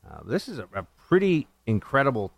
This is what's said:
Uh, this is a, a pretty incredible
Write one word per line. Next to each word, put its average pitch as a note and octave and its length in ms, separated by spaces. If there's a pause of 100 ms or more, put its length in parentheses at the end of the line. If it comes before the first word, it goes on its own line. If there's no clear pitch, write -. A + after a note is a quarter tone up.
(100)
Uh, D2+ 140
this A#2+ 240
is F#3+ 100
a, F#2 160
a F#2+ 120 (100)
pretty F#3 520 (180)
incredible A2+ 720